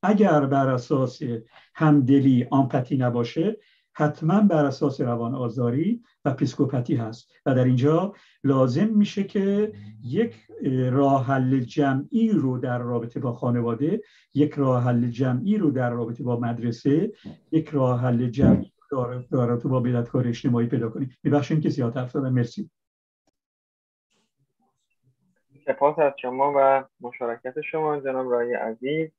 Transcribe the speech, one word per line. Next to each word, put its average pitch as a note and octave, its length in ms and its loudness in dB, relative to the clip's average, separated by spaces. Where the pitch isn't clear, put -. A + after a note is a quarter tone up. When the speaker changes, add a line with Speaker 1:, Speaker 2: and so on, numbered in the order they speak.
Speaker 1:
اگر F#3 420 4
بر C3+ 220 2
اساس B2+ 500 -2
همدلی، C#3 760 4
آمپاتی C3+ 460 0
نباشه، B2+ 600 -2
حتماً D#3 460 0
بر E3+ 240 6
اساس C3+ 360 -2
روان A#2+ 340 -4
آزاری B2+ 680 -2
و C3+ 100 0
پیسکوپاتی C3 600 -2
هست A2+ 360 -8
و C3+ 80 2
در B2+ 100 4
اینجا D3 480 2
لازم C3+ 420 2
می‌شه G#3 380 0
که G3+ 480 -2
یک، G3 340 -2
اه، B2+ 260 0
راه C3+ 360 2
حل C3 340 0
جمعی C#3+ 720 0
رو C3+ 280 0
در B2 200 -4
رابطه A#2+ 420 -6
با A#2+ 120 -4
خانواده، A#2+ 680 -2
یک D3 200 2
راه B2+ 300 2
حل A#2+ 240 2
جمعی C3 500 -2
رو E3+ 120 2
در B2 200 -2
رابطه A#2+ 340 -6
با A#2+ 160 -2
مدرسه، A#2+ 720 -2
یک D#3 160 0
راه B2+ 320 0
حل A#2+ 280 0
جمعی - 440 2
رو C3 140 -2
در، B2 140 -8
در B2+ 280 0
رابطه A#2+ 220 -2
با C3 120 2
بدعت‌کار A#2+ 480 0
اجتماعی A#2 380 0
پیدا A#2 220 -2
کنیم. C3 340 -8
می‌بخشیم D3 380 0
که D#3+ 80 0
زیاد B2+ 280 -2
حرف B2+ 140 -6
زدم. C3 220 -4
مرسی. A#2+ 380 -2
Speaker 2:
سپاس C#3+ 320 0
از C#3+ 140 2
شما C3 340 -2
و C3+ 280 4
مشارکت A#2+ 540 -8
شما D3+ 280 -2
جناب C3 300 -4
رای A#2+ 240 0
عزیز. C3+ 640 -4